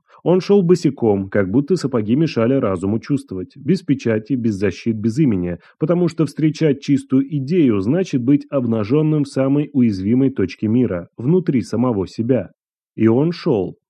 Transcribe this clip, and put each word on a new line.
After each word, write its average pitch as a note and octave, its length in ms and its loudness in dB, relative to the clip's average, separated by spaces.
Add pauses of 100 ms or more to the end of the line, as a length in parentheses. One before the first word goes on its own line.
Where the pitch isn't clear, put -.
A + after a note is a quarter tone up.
(240)
Он F3 180 2
шёл G3+ 220 4
босиком, A#2 640 2
как F#2+ 220 0
будто C#3+ 240 0
сапоги A#2+ 400 -2
мешали C3+ 400 0
разуму G2+ 420 0
чувствовать, G2 580 -6
без D3+ 280 -2
печати, A#2 500 -2
без A2+ 220 0
защит, G2+ 400 -2
без A2 240 -2
имени, F#2+ 320 2 (280)
потому E3+ 280 2
что D#3+ 180 0
встречать D3+ 560 0
чистую C3+ 420 0 (140)
идею C3+ 440 2
значит C#3 420 -2
быть C#3+ 260 2
обнажённым C#3 720 0
в C3+ 40 -4
самой C#3 460 -2
уязвимой A#2+ 560 2
точке G#2+ 380 -4
мира, G#2 500 0
внутри C#3 440 0
самого G#2+ 460 -2
себя. A2+ 440 -2 (440)
И A2 120 2
он C3+ 240 2
шёл A#2+ 460 -2 (120)